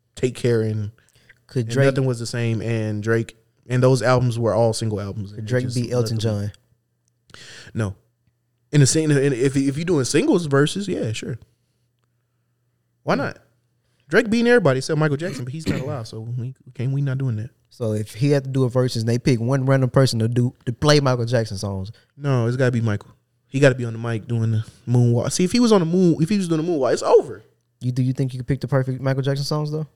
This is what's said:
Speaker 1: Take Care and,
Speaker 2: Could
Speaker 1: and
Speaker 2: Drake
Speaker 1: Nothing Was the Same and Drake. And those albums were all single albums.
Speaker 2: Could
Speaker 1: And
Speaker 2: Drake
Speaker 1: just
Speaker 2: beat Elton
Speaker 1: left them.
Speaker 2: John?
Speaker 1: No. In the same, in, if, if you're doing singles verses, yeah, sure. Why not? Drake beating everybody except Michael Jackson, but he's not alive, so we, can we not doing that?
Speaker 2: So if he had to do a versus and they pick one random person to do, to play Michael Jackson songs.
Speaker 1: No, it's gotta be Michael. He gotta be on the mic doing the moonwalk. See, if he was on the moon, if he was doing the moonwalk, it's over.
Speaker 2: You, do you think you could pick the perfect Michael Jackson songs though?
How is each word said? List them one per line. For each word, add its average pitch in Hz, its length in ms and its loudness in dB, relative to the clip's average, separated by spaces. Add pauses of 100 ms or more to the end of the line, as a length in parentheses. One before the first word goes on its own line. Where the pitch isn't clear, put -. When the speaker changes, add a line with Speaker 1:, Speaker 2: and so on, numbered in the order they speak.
(140)
Speaker 1:
Take 127 200 -2
Care 117 280 0
and, 107 300 -4 (560)
Speaker 2:
Could 123 180 -4
Speaker 1:
and 113 60 -10
Speaker 2:
Drake 139 140 2
Speaker 1:
Nothing 135 200 2
Was 120 140 -2
the 117 60 -8
Same 117 360 -2
and 107 400 -4
Drake. 113 340 -2 (320)
And 123 140 0
those 127 200 4
albums 123 380 2
were 110 140 0
all 113 180 2
single 110 280 -4
albums. 101 300 -8
Speaker 2:
Could 104 100 -16
Speaker 1:
And 107 80 -10
Speaker 2:
Drake 123 180 0
Speaker 1:
just 123 100 -6
Speaker 2:
beat 120 160 -2
Elton 117 240 0
Speaker 1:
left 107 80 -2
them. 104 260 -4 (800)
Speaker 2:
John? - 120 -20 (320)
Speaker 1:
No. 104 200 -4 (760)
In 147 80 4
the 135 60 6
same, 156 260 0
in, 139 200 2
if, 131 240 0
if 135 200 0
you're 170 80 -6
doing 160 200 0
singles 175 420 2
verses, 147 420 0
yeah, 117 240 -4
sure. - 260 -8 (1700)
Why 165 100 0
not? 254 240 -4 (680)
Drake 175 220 2
beating 233 180 4
everybody 170 300 4
except 151 200 -2
Michael 151 180 2
Jackson, 147 280 -8
but 123 80 -8
he's 160 160 -6
not - 120 -2
alive, 135 280 -8
so 110 120 -12
we, 123 340 -8 (200)
can 127 180 -2
we 139 100 0
not 135 160 -2
doing 131 180 -2
that? 110 140 -8 (240)
Speaker 2:
So 113 200 -2
if 107 180 -6
he 127 180 0
had 143 140 2
to 135 60 -8
do 131 140 0
a 123 40 2
versus 123 340 0
and 113 60 -2
they 117 100 2
pick 123 220 2
one 131 240 0
random 135 240 2
person 123 300 2
to 110 100 0
do, 120 260 0 (120)
to 127 80 -2
play 151 260 4
Michael 127 240 0
Jackson 113 320 -2
songs. 98 340 -6 (280)
Speaker 1:
No, 135 280 0
it's 123 120 -2
gotta 131 120 2
be 117 120 0
Michael. 104 280 -4 (380)
He 135 120 -4
gotta 135 140 6
be 123 120 -6
on 113 80 -8
the 113 40 -10
mic 117 300 -6
doing 113 240 0
the 110 120 0 (220)
moonwalk. 120 460 2
See, 180 120 0
if 175 80 0
he 240 60 2
was 240 140 4
on 202 80 6
the 165 60 2
moon, 170 340 4
if 156 80 2
he 214 80 0
was 185 120 -2
doing 160 160 0
the 180 60 -2
moonwalk, 131 220 0
it's - 100 -2
over. 147 400 2 (380)
Speaker 2:
You, 123 100 -2
do 127 120 0
you 127 100 0
think 127 220 -4
you 127 60 -10
could 123 60 -12
pick 135 140 -2
the 123 80 -8
perfect 131 320 -2
Michael 135 220 -2
Jackson 139 240 -2
songs 151 260 -2
though? 156 240 -6